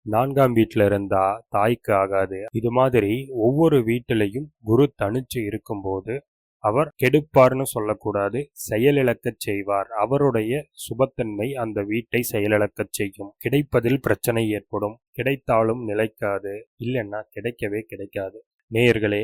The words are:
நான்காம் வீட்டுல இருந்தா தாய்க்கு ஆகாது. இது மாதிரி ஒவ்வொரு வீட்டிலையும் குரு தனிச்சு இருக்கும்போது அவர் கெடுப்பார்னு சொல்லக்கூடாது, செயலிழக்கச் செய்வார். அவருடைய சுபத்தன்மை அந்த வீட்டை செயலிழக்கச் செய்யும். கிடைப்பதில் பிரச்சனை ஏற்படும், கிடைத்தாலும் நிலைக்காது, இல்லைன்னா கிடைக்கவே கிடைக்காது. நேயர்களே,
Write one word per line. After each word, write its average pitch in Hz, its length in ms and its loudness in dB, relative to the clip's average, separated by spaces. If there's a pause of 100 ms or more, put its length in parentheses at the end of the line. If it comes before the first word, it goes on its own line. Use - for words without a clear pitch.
நான்காம் 131 480 2
வீட்டுல 110 300 4
இருந்தா 98 400 2 (240)
தாய்க்கு 110 460 0
ஆகாது. 95 440 0 (140)
இது 117 180 -2
மாதிரி 120 420 2 (260)
ஒவ்வொரு 143 440 4
வீட்டிலையும் 117 640 -2 (160)
குரு 117 320 4
தனிச்சு 117 480 -4
இருக்கும்போது 101 720 -6 (480)
அவர் 127 340 0
கெடுப்பார்னு 131 680 4
சொல்லக்கூடாது, 104 720 -4 (200)
செயலிழக்கச் 123 840 0
செய்வார். 101 520 -4
அவருடைய 120 640 0 (220)
சுபத்தன்மை 117 720 -4
அந்த 113 280 -6
வீட்டை 113 460 -2
செயலிழக்கச் 104 680 -2
செய்யும். 101 400 -8
கிடைப்பதில் 127 680 0
பிரச்சனை 113 440 0
ஏற்படும், 104 460 -4 (220)
கிடைத்தாலும் 120 680 0
நிலைக்காது, 104 680 -4 (260)
இல்லைன்னா 113 480 -6
கிடைக்கவே 107 560 -6
கிடைக்காது. 98 560 -10 (320)
நேயர்களே, 110 520 4